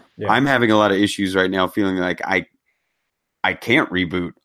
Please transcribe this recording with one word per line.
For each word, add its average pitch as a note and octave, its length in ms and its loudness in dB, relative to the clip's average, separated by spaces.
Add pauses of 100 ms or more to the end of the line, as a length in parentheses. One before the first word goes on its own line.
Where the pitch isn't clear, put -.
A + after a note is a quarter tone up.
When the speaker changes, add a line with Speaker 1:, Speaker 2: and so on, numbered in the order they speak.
(180)
Speaker 1:
Yeah. G#2 120 -4
Speaker 2:
I'm B2 140 2
having B2 260 2
a A2 60 4
lot G#2+ 160 4
of F#2+ 60 0
issues G2 360 -2
right F#2 160 2
now F#2 180 0
feeling F#2+ 280 -2
like F2+ 260 -4
I, F#2 240 -2 (1000)
I F#2+ 100 -2
can't B2 360 0
reboot. F2+ 420 -4 (120)